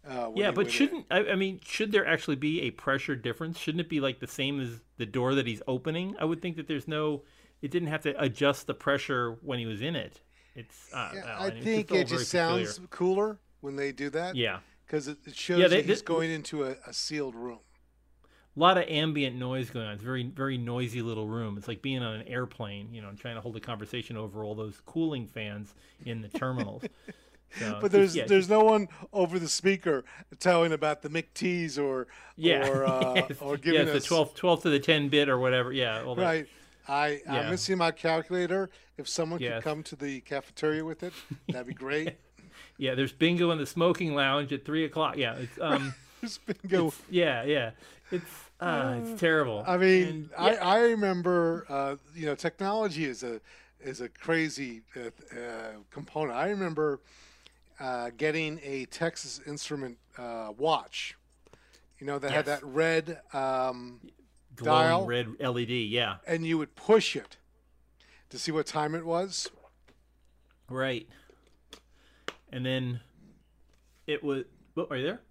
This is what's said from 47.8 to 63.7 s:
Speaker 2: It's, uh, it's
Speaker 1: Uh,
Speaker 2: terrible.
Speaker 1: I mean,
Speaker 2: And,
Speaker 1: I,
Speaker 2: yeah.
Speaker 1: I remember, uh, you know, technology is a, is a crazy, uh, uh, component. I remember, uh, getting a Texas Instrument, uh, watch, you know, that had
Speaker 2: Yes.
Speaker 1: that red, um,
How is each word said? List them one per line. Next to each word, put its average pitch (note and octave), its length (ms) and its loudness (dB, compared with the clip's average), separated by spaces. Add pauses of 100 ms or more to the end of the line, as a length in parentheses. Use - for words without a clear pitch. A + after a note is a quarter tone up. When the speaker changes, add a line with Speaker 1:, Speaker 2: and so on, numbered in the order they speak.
Speaker 2:
It's, F3 200 -6 (280)
uh, C#3 420 0
it's A3+ 100 -8
Speaker 1:
Uh, A3 60 -8
Speaker 2:
terrible. D#3 500 2
Speaker 1:
I F3+ 100 4
mean, F#3 300 8
Speaker 2:
And, D#3 300 -6
Speaker 1:
I, F3+ 160 6
Speaker 2:
yeah. F3+ 140 0
Speaker 1:
I G3+ 140 6
remember, F3+ 880 4
uh, C#3 260 -2 (180)
you D#3+ 120 -8
know, D3 100 0
technology F#3+ 720 -2
is C3 180 -6
a, A#2 160 -6 (400)
is B2+ 220 -10
a A#2+ 80 -8
crazy, C#3 720 -2 (140)
uh, A#2 140 -8 (260)
uh, A2+ 360 -10 (200)
component. D3 460 -6
I E3 120 0
remember, D#3 500 0 (800)
uh, B2 360 -4
getting D#3 480 0
a C#3 220 -6
Texas D3 600 -6
Instrument, C#3+ 520 -8 (200)
uh, A#2 400 -8
watch, - 600 -2 (840)
you C#3 80 -10
know, C#3+ 120 -2
that C3+ 120 -2
had C#3+ 160 2
Speaker 2:
Yes. D3 140 -2
Speaker 1:
that D3 40 -16
red, D#3+ 540 2 (140)
um, B2+ 640 -2 (560)